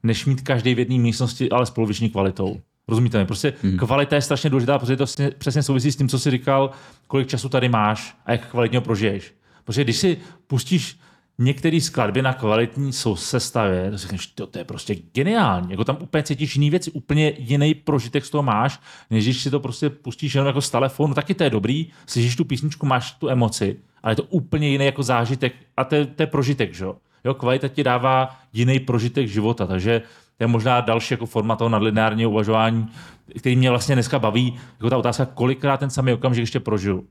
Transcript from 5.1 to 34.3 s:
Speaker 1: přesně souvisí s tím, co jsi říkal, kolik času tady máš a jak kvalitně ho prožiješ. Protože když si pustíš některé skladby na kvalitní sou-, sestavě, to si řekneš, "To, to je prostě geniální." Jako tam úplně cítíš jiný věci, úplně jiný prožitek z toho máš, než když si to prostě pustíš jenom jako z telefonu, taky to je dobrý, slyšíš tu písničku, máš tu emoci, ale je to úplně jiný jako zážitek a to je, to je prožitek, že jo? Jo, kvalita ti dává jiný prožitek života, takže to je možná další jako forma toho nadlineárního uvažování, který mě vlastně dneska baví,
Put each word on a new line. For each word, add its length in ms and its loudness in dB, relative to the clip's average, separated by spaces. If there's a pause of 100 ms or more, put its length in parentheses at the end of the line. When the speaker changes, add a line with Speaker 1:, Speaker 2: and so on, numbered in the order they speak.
Speaker 1:
přesně 240 0
souvisí 300 2
s 40 -4
tím, 120 0
co 100 0
jsi 120 0
říkal, 400 2 (360)
kolik 220 -2
času 200 -4
tady 200 2
máš 480 0 (100)
a 60 0
jak 180 -4
kvalitně 280 0
ho 40 0
prožiješ. 520 -2 (300)
Protože 200 -2
když 120 0
si 220 0 (280)
pustíš 520 -2 (400)
některé 420 2
skladby 420 0
na 100 2
kvalitní 600 0
sou-, 240 -2
sestavě, 760 -2
to 80 -8
si 40 -10
řekneš, 240 -8
"To, 200 -14
to 120 -14
je 60 -10
prostě 320 -8 (160)
geniální." 580 0
Jako 140 -2
tam 160 -2
úplně 220 -2
cítíš 340 -4
jiný 140 4
věci, 200 -2
úplně 480 0
jiný 360 2
prožitek 500 -2
z 60 -16
toho 120 -2
máš, 380 0 (300)
než 140 2
když 180 0
si 80 -2
to 100 0
prostě 300 -4
pustíš 440 -8
jenom 120 2
jako 140 0
z 100 -4
telefonu, 440 0
taky 200 -2
to 100 0
je 60 2
dobrý, 360 0 (200)
slyšíš 300 0
tu 80 0
písničku, 420 -4
máš 260 0
tu 160 -6
emoci, 480 0 (260)
ale 100 0
je 40 2
to 60 -2
úplně 460 0
jiný 160 2
jako 180 0
zážitek 500 0 (240)
a 80 0
to 100 -2
je, 120 4
to 160 -4
je 40 2
prožitek, 480 0
že 100 -8
jo? 120 -8 (280)
Jo, 100 0
kvalita 340 0
ti 160 -2
dává 520 2 (160)
jiný 280 2
prožitek 480 0
života, 380 0
takže 360 0 (360)
to 60 -2
je 40 2
možná 320 2
další 340 0
jako 120 -6
forma 300 -2
toho 120 0
nadlineárního 640 2
uvažování, 560 2 (520)
který 180 0
mě 140 4
vlastně 240 0
dneska 240 0
baví, 380 0 (220)